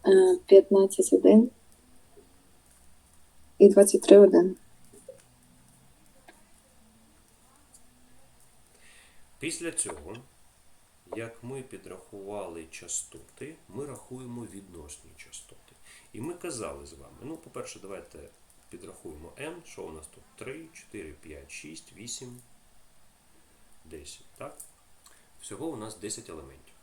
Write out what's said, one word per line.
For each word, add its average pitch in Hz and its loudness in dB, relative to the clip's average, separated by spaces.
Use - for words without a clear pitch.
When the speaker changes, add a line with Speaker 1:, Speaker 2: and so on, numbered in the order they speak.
Speaker 1:
Е, 190 6
п'ятнадцять, 196 6
один. 208 6
І 202 8
двадцять 202 4
три, 202 10
один. 190 6
Speaker 2:
Після 165 -10
цього, 90 -10
як 113 -14
ми 131 -12
підрахували 95 -14
частоти, - -14
ми 131 -14
рахуємо 120 -16
відносні 90 -20
частоти. - -20
І 107 -16
ми 165 -10
казали 82 -12
з - -20
вами: - -20
ну, 156 -14
по-перше, - -16
давайте 95 -18
підрахуємо 82 -20
n, 165 -16
що - -18
у 85 -14
нас 78 -18
тут? - -20
Три, 156 -16
чотири, 82 -18
п'ять, 73 -20
шість, - -20
вісім, 123 -16
десять, - -20
так? - -18
Всього 117 -14
у 151 -10
нас 110 -14
десять - -12
елементів. 71 -20